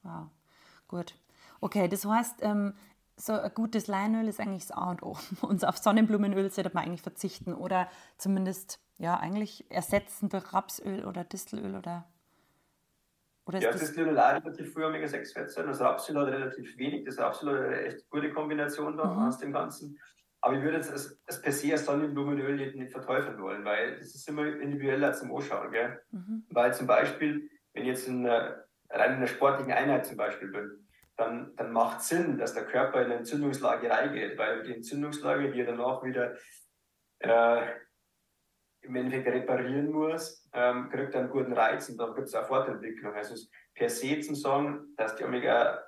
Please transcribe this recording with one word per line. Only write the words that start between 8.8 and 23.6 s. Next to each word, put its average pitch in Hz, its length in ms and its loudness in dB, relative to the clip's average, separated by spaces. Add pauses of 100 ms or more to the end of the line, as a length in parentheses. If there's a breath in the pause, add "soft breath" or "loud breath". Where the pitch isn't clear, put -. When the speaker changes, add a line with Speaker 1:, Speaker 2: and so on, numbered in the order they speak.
Speaker 1:
ja, 170 220 0
eigentlich 202 520 -6
ersetzen - 600 -2
durch 190 240 -6
Rapsöl - 500 -4
oder 180 200 -6
Distelöl 196 500 -8
oder, 175 320 -8 (1400)
oder 190 140 -4
ist - 60 0
Speaker 2:
Ja, - 80 4
Speaker 1:
das 180 80 -2
Speaker 2:
Distelöl 160 380 0
hat - 220 6
auch 156 40 -18
relativ 147 280 -10
früh 160 120 -4
Omega-sechs-Fettsäuren. 151 840 -6
Das 131 120 -4
Rapsöl - 380 0
hat 143 100 2
relativ 131 500 -6
wenig. 139 260 -4
Das 131 140 -8
Rapsöl 143 400 0
hat 131 80 0
eine 127 200 -2
echt - 220 -10
gute 147 240 -2
Kombination 151 640 -2
da 156 80 0
Speaker 1:
Mhm. 107 240 2
Speaker 2:
aus - 100 -2
dem 139 140 -6
Ganzen. - 460 -6 (420 loud breath)
Aber 131 160 4
ich 135 60 0
würde 160 160 2
jetzt 143 120 -4
das, - 360 -8
das 135 160 -10
per 147 100 0
se 143 200 2
als 147 120 2
Sonnenblumenöl 143 720 0
nicht, 135 180 -4
nicht 127 180 -10
verteufeln 110 500 -2
wollen, 101 240 -6